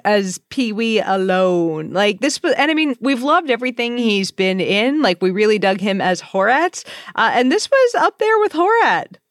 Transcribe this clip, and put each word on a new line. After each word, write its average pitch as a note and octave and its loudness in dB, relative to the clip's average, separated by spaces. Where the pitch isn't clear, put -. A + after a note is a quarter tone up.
as G3+ 0
Pee-wee A3+ -2
alone. F#3 0
Like, G3+ 0
this C#4+ -4
was, D#4 0
and C#4+ 0
I D#4+ 0
mean, D4+ 0
we've B3 -2
loved D#4 0
everything A#3+ -2
he's G#3 0
been F#3+ -2
in. A3+ 0
Like, F#3 0
we F#3+ 2
really G#3+ 2
dug F#3+ 0
him G3 -2
as F3+ 0
Horat, B3+ 0
uh, A3 2
and B3+ 2
this G#4 -2
was B4+ 2
up F4 0
there A4 2
with G#4 -2
Horat. F4 0